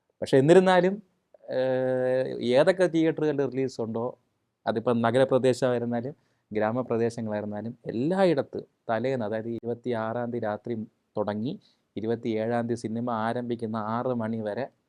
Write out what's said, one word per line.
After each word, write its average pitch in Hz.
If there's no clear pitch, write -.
പക്ഷെ -
എന്നിരുന്നാലും, 185
ഏഹ്, 127
ഏതൊക്കെ 165
തിയേറ്ററുകളിൽ 156
റിലീസ് 127
ഉണ്ടോ, 117
അതിപ്പം 117
നഗരപ്രദേശമായിരുന്നാലും 120
ഗ്രാമപ്രദേശങ്ങളായിരുന്നാലും 110
എല്ലായിടത്ത് 151
തലേന്ന്, 117
അതായത് 110
ഇരുപത്തിയാറാം 117
തീയതി 117
രാത്രി 107
തുടങ്ങി 107
ഇരുപത്തിയേഴാം 117
തീയതി 117
സിനിമ 117
ആരംഭിക്കുന്ന 117
ആറ് 117
മണി 113
വരെ 107